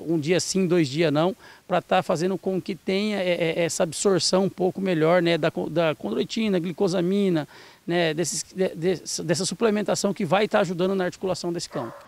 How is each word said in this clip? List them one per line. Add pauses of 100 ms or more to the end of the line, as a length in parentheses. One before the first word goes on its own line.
um
dia
sim,
dois
dias
não, (320)
pra
tá
fazendo
com
que
tenha,
é,
é,
essa
absorção
um
pouco
melhor,
né,
da
co-,
da
condroitina,
glicosamina, (400)
né,
desses,
de,
de, (200)
dessa
suplementação
que
vai
tá
ajudando
na
articulação
desse
cão. (160)